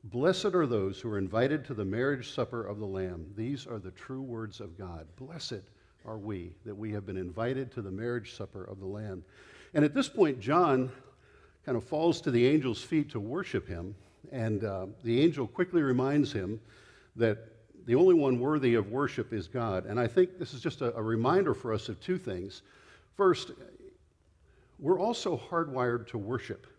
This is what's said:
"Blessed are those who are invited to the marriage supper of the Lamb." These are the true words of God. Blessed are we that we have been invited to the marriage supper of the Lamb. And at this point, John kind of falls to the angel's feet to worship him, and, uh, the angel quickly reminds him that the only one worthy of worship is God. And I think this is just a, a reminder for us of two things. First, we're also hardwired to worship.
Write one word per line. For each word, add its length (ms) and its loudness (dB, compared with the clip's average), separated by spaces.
"Blessed 520 0
are 100 4
those 340 0
who 120 -6
are 60 -2
invited 480 0
to 80 -10
the 120 -4
marriage 460 -2
supper 340 -4
of 140 -8
the 80 -6
Lamb." 500 -6
These 300 -6
are 120 -8
the 120 -12
true 300 -12
words 380 -10
of 180 -14
God. 380 -12
Blessed 460 -10
are 120 -10
we 340 -8
that 100 -10
we 160 -8
have 140 -6
been 120 -6
invited 540 -4
to 100 -8
the 100 -8
marriage 420 -4
supper 300 -12
of 160 -12
the 60 -12
Lamb. 380 -8
And 100 6
at 100 4
this 160 2
point, 300 4
John 520 4
kind 120 0
of 60 -2
falls 380 2
to 100 0
the 180 6
angel's 320 2
feet 300 0
to 80 -4
worship 480 -4
him, 280 -8
and, 320 -2
uh, 240 -4
the 180 2
angel 260 2
quickly 340 0
reminds 500 2
him 280 -4
that 220 2
the 100 4
only 180 8
one 260 4
worthy 360 4
of 160 2
worship 420 -2
is 140 -4
God. 380 -2
And 140 -2
I 80 2
think 300 4
this 160 -8
is 80 -12
just 200 -4
a, 140 0
a 60 -4
reminder 520 4
for 200 -2
us 160 -4
of 100 -8
two 180 -2
things. 440 -8
First, 360 2
we're 220 2
also 380 0
hardwired 720 -2
to 100 -8
worship. 500 -6